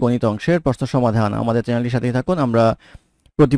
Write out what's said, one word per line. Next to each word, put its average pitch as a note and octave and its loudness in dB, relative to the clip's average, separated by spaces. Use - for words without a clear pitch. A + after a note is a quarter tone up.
গণিত A#2+ 0
অংশের D#3+ 0
প্রশ্ন C3+ -2
সমাধান। A2+ 2
আমাদের A#2 0
চ্যানেলটির A#2+ -4
সাথেই B2 -2
থাকুন। F3 -2
আমরা A2+ 2
প্রতি C#3 4